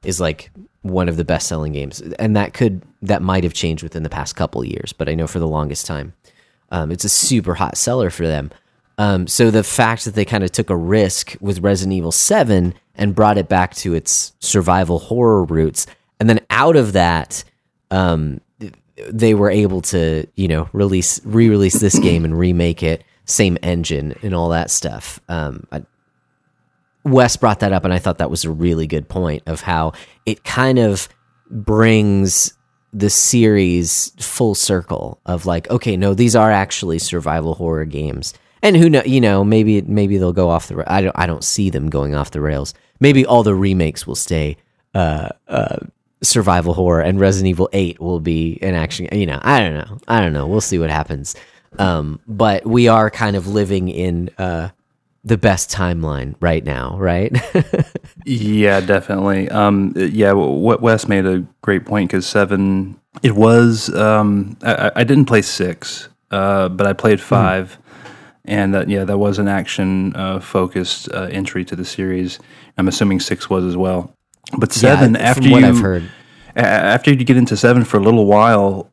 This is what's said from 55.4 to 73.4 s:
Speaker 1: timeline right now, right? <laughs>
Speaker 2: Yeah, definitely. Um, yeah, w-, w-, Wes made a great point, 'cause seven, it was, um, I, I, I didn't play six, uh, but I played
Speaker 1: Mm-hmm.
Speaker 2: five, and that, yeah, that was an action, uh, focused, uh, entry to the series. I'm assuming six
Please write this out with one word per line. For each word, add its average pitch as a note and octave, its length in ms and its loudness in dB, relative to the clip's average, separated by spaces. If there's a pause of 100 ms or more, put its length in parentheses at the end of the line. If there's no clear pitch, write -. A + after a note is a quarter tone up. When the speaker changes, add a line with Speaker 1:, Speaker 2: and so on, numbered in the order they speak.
Speaker 1:
timeline D#2+ 680 -4
right E2 240 0
now, C2 340 -8
right? F#2+ 360 0 (200)
<laughs> - 720 -4
Speaker 2:
Yeah, G#2 540 2
definitely. G2 720 -2
Um, G2+ 460 0
yeah, G2 320 2
w-, G2 200 2
w-, F2+ 320 2
Wes A2+ 280 2
made G2 180 0
a F#2 180 0 (180)
great G2 220 0
point, G2 260 -2
'cause F#2 160 -2
seven, G2 720 0 (240)
it A2+ 120 4
was, A2+ 600 4
um, G#2 680 2
I, A#2 120 0
I, - 220 -2
I A#2+ 80 2
didn't C3+ 220 4
play A2 160 4
six, - 640 -8 (220)
uh, G2 380 0
but F#2+ 180 0
I G2 80 2
played G#2 240 4
Speaker 1:
Mm-hmm. - 80 -16
Speaker 2:
five, F#2+ 520 0 (640)
and G2+ 300 -2
that, F#2+ 140 0
yeah, G2 160 0
that G2 140 -2
was G2+ 200 0
an G2+ 100 0
action, F#2+ 680 -2
uh, F#2+ 240 -6
focused, F#2 720 -4
uh, F#2+ 180 -6
entry F#2 360 -6
to E2 100 -12
the F2 80 -8
series. F#2 540 -6 (400)
I'm F#2 100 2
assuming F#2+ 320 0
six - 300 -6